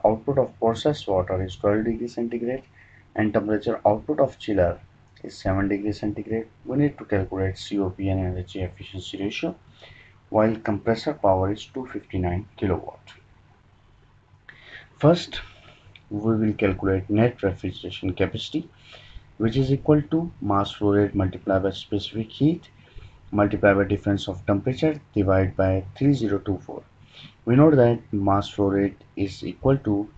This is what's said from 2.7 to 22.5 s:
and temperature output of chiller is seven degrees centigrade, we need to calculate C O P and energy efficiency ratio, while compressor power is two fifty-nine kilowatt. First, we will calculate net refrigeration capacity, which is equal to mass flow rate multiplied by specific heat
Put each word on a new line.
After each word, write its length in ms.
and 180
temperature 500
output 360
of 180
chiller 420
is 140
seven 300
degrees 320
centigrade, 480
we 120
need 200
to 80
calculate 520
C 220
O 100
P 200
and 100
energy 420
efficiency 560
ratio, 380
while 260
compressor 580
power 380
is 140
two 220
fifty-nine 600
kilowatt. 560
First, 420
we 260
will 180
calculate 560
net 340
refrigeration 680
capacity, 560
which 200
is 140
equal 300
to 300
mass 300
flow 220
rate 200
multiplied 500
by 80
specific 600
heat 380